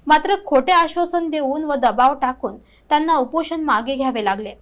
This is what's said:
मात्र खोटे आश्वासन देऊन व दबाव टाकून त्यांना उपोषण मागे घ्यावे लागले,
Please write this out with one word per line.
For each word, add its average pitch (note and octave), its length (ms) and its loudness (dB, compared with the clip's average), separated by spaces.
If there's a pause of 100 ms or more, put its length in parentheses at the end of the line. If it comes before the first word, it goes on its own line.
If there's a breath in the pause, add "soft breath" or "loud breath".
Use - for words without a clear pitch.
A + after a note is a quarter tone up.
मात्र D4+ 280 2 (120)
खोटे C4+ 260 2
आश्वासन E4+ 580 0
देऊन D4 340 -2
व D4 100 -2
दबाव B3 400 2
टाकून B3+ 420 -4 (320 soft breath)
त्यांना D#4 280 2
उपोषण D#4+ 440 -2
मागे C4 340 0
घ्यावे C4 300 -2
लागले, G3+ 380 -4